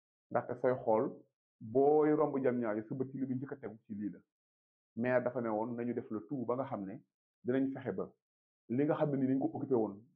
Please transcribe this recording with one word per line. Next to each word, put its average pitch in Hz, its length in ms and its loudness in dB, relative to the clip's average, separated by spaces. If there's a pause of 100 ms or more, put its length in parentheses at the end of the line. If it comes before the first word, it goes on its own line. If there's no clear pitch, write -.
(300)
ndaxte 120 300 -2
sooy 127 220 2
xool, 113 300 2 (480)
booy 143 520 4
romb 147 260 2
Diamniadio, 120 460 0
sa 147 100 -8
bët 131 160 -4
ci 139 80 -10
li 131 80 -2
muy 127 100 -4
njëkk 135 160 -8
a 139 40 -6
tegu 110 200 -12 (100)
ci 110 80 -10
lii 101 160 -4
la." 87 80 -14 (760)
Maire 123 280 2
dafa 127 160 -2
ne 117 80 -2
woon, 110 280 -2
"Nañu 120 180 -4
def 120 160 -6
le 107 160 -4
tout 131 200 -6
ba 120 100 0
nga 135 80 -4
xam 113 220 -6
ne 101 140 -12 (440)
dinañ 135 280 2
fexe 127 220 -6
ba 98 140 -4 (600)
li 131 160 2
nga 151 100 2
xam 151 160 2
ne 135 80 0
ni 135 100 2
dañ 131 120 2
ko 147 120 0
occupé 127 220 0
woon, 107 200 2 (220)